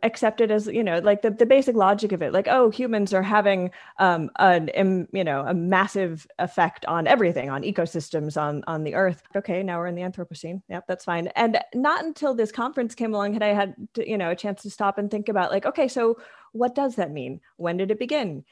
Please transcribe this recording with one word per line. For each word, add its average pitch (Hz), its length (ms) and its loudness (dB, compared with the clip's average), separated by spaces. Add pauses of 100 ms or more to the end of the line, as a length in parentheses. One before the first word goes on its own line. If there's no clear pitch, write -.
accepted 214 480 0
as, 214 160 0
you 226 160 -2
know, 175 160 2
like, 202 220 2
the, 226 100 2
the 226 140 4
basic 262 300 6
logic 202 360 4
of 175 100 -4
it, 147 120 -2
like, - 160 2
oh, 254 200 6
humans 220 440 -2
are 190 100 2
having, 196 480 2 (280)
um, 170 380 2
an, 175 320 6
im-, 190 440 0
you 190 100 -2
know, 139 240 0
a 175 60 0
massive 185 720 0 (120)
effect - 460 -2
on 165 220 0
everything, 170 420 2
on 139 140 -6
ecosystems, 160 760 -4
on, 147 280 -4
on 156 160 -6
the 151 120 -6
earth. 185 280 0 (120)
Okay, 190 280 -4
now 175 160 -4
we're 170 80 -4
in 175 80 -6
the 175 60 -8
Anthropocene. 180 640 -10
Yep, 180 200 -12
that's 180 180 -8
fine. 170 300 -4
And 226 220 2 (160)
not 302 300 0
until 302 320 -2
this 214 160 0
conference 247 420 -4
came 220 200 -4
along 202 200 -2
had 214 100 0
I 208 100 4
had, 202 220 0 (180)
to, - 140 -6
you 220 100 -4
know, 175 120 -2
a 175 60 0
chance 202 280 -8
to 208 60 -12
stop 202 280 -2
and 208 120 -4
think 214 200 -4
about, 196 200 0
like, 196 160 -2
"Okay, 277 220 0
so 226 320 0 (320)
what 240 240 -2
does 277 200 -2
that 170 160 -2
mean? 135 280 -10 (180)
When 170 200 -4
did 196 140 -2
it 214 80 -2
begin?" 240 520 -4